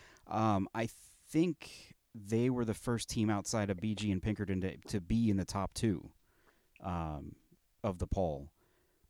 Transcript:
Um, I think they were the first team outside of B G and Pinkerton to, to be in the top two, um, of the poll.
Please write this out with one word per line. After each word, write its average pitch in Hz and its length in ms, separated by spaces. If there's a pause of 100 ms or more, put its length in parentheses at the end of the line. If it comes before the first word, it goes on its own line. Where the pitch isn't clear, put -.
(260)
Um, 104 480
I 113 160 (400)
think - 640 (200)
they 113 360
were 123 160
the 110 80
first - 340
team 110 220
outside 104 400
of 90 100
B 107 140
G 101 180
and 92 100
Pinkerton 98 380
to, 90 160 (120)
to 104 120
be 110 300
in 98 80
the 90 80
top 98 260
two, - 380 (720)
um, 80 540 (460)
of 95 160
the 92 100
poll. 76 420 (600)